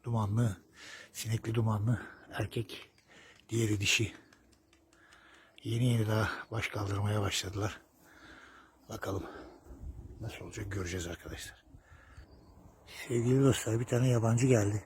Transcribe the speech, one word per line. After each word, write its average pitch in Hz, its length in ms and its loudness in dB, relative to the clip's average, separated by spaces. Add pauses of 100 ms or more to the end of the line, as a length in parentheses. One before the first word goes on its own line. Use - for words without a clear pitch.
Dumanlı, 110 520 2 (560)
sinekli 113 420 -4
dumanlı 110 460 2 (320)
erkek. - 580 -6 (580)
Diğeri 110 320 0
dişi. 101 320 2 (1500)
Yeni 117 300 2
yeni 113 140 2
daha 110 220 2 (220)
baş 117 180 -4
kaldırmaya 104 520 -2
başladılar. 95 600 -4 (1080)
Bakalım 98 380 -6 (920)
nasıl - 240 -10
olacak, 98 280 -8
göreceğiz 90 340 -4
arkadaşlar. - 580 -12 (1400)
Sevgili 123 340 4
dostlar, 117 380 4
bir 127 60 -2
tane 127 220 4
yabancı 117 380 4
geldi. 104 400 4